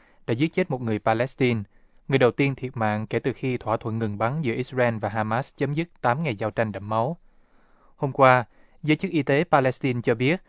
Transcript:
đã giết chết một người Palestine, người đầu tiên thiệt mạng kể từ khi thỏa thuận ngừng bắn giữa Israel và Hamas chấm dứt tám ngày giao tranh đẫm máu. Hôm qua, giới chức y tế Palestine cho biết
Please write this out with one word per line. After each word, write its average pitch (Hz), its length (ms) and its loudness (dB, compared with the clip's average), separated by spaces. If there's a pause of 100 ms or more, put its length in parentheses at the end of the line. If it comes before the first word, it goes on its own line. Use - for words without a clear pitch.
(280)
đã 123 60 -2
giết 143 200 -2
chết 180 180 -2
một 127 100 -4
người 113 180 -2
Palestine, 117 640 0 (440)
người 135 120 0
đầu 123 120 6
tiên 139 240 0
thiệt 127 220 -10
mạng 107 300 -2
kể 120 120 -2
từ 120 140 -2
khi 127 240 -4
thỏa 110 200 -2
thuận 113 220 -6
ngừng 104 180 -4
bắn 123 240 -2
giữa 117 120 -2
Israel 123 440 -2
và 104 120 -4
Hamas 110 480 -4
chấm 143 160 -2
dứt 160 140 -4 (140)
tám 131 220 0
ngày 131 120 -2
giao 107 160 -4
tranh 107 200 -2
đẫm 98 180 -10
máu. 117 280 -2 (800)
Hôm 139 160 -4
qua, 127 340 6 (380)
giới 151 140 2
chức 190 140 -6
y 151 120 0
tế 143 280 2
Palestine 131 520 2
cho 123 120 2
biết 135 340 0